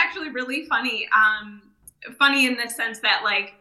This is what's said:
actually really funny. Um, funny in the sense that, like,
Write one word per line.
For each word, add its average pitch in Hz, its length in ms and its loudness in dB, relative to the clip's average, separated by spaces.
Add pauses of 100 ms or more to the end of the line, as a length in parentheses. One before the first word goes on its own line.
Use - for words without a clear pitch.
actually 339 300 -2
really 254 360 -6
funny. 240 480 -2
Um, 208 480 2 (560)
funny 277 280 4
in 247 100 0
the 233 120 -4
sense 226 320 -6
that, 208 220 2
like, 202 380 -2